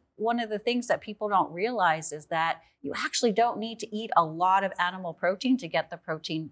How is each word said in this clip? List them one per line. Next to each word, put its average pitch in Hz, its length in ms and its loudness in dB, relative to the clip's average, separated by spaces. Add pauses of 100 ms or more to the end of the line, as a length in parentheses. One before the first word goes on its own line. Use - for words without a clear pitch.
(160)
one 233 240 0
of 220 100 -6
the 208 80 -2
things 240 300 0
that - 120 2
people 214 280 -6
don't 175 240 2
realize 175 580 2
is 151 160 -10
that 165 360 -2 (180)
you - 160 -6
actually - 340 0
don't 226 280 2
need 226 200 -6
to - 180 -8
eat 220 200 -6
a 170 80 6
lot 185 400 2
of 190 120 -2
animal 180 380 -4
protein 202 440 2
to 175 100 -8
get 160 200 0
the 170 80 -12
protein 160 560 -6